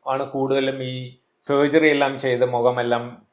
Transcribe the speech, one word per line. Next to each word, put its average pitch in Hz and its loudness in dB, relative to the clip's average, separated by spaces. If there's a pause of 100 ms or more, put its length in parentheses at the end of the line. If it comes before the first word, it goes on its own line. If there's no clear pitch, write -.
ആണ് 135 -2
കൂടുതലും 135 -2
ഈ 127 -8 (480)
സർജറി 147 4
എല്ലാം 139 2
ചെയ്ത് 127 0
മുഖമെല്ലാം 120 0 (280)